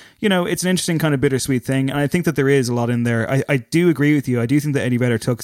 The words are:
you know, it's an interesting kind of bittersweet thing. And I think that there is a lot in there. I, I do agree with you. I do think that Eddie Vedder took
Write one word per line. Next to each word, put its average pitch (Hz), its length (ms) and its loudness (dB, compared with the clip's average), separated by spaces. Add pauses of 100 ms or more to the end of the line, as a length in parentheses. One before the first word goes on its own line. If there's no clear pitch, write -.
(200)
you 214 100 0
know, 180 160 2
it's 175 160 -4
an 175 80 0
interesting 175 300 0
kind 147 160 2
of 131 60 -2
bittersweet 135 440 0
thing. 135 240 0
And 143 100 -4
I 143 60 0
think 175 200 -2
that 160 100 0
there 135 120 2
is 135 220 2
a 120 40 -2
lot 120 180 -2
in 120 100 0
there. 117 280 0
I, 135 200 0
I 143 80 0
do 170 320 2
agree 147 240 2
with 143 140 0
you. 123 120 0
I 117 60 0
do 139 140 2
think 143 160 -2
that 110 80 0
Eddie 123 140 0
Vedder 120 200 0
took 120 260 -4